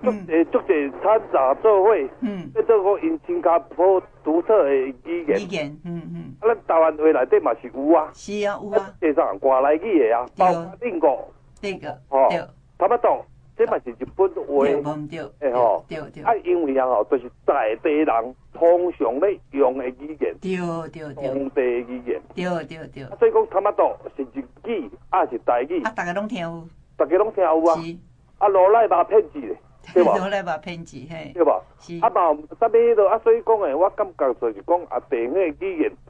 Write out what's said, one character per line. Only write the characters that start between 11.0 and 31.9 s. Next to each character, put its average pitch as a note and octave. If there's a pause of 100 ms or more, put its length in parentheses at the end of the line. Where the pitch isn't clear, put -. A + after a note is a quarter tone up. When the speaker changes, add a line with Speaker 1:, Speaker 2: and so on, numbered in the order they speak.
Speaker 2:
对 G3
个， - (200)
Speaker 1:
哦。 C3+
Speaker 2:
对。 G2 (380)
Speaker 1:
差 F3+
不 A#3+
多， D#3+ (300)
这 A3+
嘛 E3+
是 B2
日 A#2+
本 F#3+
话。 C#3+
Speaker 2:
对， C#3+
无 D3
毋 D3+
对。 E3 (200)
Speaker 1:
诶 C3+
吼。 A#2
Speaker 2:
对， D#3+ (100)
对。 D3+
Speaker 1:
啊， A#3 (100)
因 F3
为 C3+
啊 C3
吼， A2+
就 C#3
是 B2 (160)
在 A#2
地 E3
人 C3 (180)
通 F3
常 B2+
咧 F#3+ (120)
用 C3+
的 C3
语 D3+
言。 -
Speaker 2:
对， F#3 (320)
对， D3+
对。 C#3
Speaker 1:
当 C3+
地 -
的 C#3+
语 B2
言。 - (120)
Speaker 2:
对， F3+ (200)
对， D#3
对。 C#3
Speaker 1:
啊， C3
所 A#3
以 A3+
讲 A3
差 F#3+
不 G3+
多 D3 (200)
是 C#3+ (100)
日 C3+ (220)
语， F#3+ (200)
啊 F3+
是 A#2+
台 A#2+
语。 E3+
Speaker 2:
啊， F3+
大 F#3
家 F3
拢 G#3
听 G#3+
有。 E3 (300)
Speaker 1:
大 -
家 D#3
拢 G#3+
听 F#3+
有 D#3+
啊。 E3
Speaker 2:
是。 E3 (420)
Speaker 1:
啊， G3+
罗 F#3+
赖 A3+
吧 F3+
骗 -
子 D4+
咧， A3+ (380)
对 -
吧？ A#2+
Speaker 2:
<laughs> G2
罗 F#3
赖 G3
吧 E3+
骗 E3
子， D3+ (120)
嘿。 D#3+
Speaker 1:
对 F3
吧？ G#2+ (180)
Speaker 2:
是。 E3+